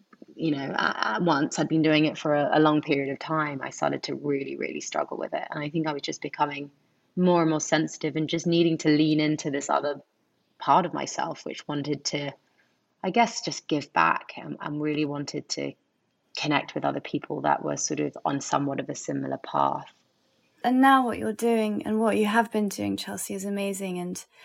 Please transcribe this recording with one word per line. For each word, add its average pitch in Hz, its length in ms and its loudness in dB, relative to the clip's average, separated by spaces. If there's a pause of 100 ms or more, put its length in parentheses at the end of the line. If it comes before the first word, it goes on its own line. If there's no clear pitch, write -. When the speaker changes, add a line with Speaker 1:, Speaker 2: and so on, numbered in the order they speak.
(360)
Speaker 1:
you 160 140 0
know, 139 260 -2
at, - 400 0
at 175 60 0
once, 160 360 2
I'd 156 100 0
been 160 120 2
doing 156 240 6
it 151 140 0
for 151 160 2
a, 147 180 2
a 151 80 6
long 151 220 6
period 139 280 0
of 135 80 -6
time, 147 440 -4
I 131 80 -8
started 143 340 -2
to 143 100 -6
really, 139 420 -4
really - 260 -6
struggle - 340 -4
with - 160 -6
it. - 180 -6
And 151 140 -6
I 147 60 -6
think 160 160 -2
I 151 80 -2
was 139 80 -8
just - 180 -8
becoming 143 500 -4 (460)
more 180 240 6
and 160 100 4
more 156 100 2
sensitive 156 560 0
and 156 120 0
just 170 180 -2
needing 170 320 4
to 160 120 2
lean 151 300 4
into 151 300 0
this 143 200 -4
other 143 320 0 (560)
part 156 260 4
of 131 80 -4
myself, - 540 -6
which - 220 -10
wanted 147 360 -4
to, 143 280 -4 (720)
I 180 60 0
guess, 226 320 2
just - 260 -8
give 143 240 -2
back - 440 2
and, - 240 -10
and 147 200 -6
really 151 240 0
wanted 143 460 -6
to 143 220 -4 (640)
connect 147 380 -2
with 147 100 -4
other 143 160 0
people 147 420 -6
that 143 200 2
were 147 140 -2
sort 147 240 -4
of 143 240 -2
on 143 160 -2
somewhat 139 400 -2
of 131 80 -8
a 143 60 -8
similar 135 420 -6
path. - 500 -2 (760)
Speaker 2:
And 254 160 4
now 269 240 8
what 226 140 -2
you're 220 140 -2
doing 220 540 0
and 214 140 0
what 214 160 2
you 214 100 4
have 226 240 2
been 214 180 0
doing, 196 280 -2
Chelsea, 196 380 -8
is 190 100 -6
amazing 196 540 -4
and 180 260 -6 (200)